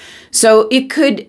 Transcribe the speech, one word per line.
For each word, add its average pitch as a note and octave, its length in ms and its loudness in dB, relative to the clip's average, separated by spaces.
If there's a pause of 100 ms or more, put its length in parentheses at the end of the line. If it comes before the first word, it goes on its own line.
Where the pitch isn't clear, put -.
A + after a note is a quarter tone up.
(320)
So A3 400 2
it C4 180 -2
could C#4 400 -4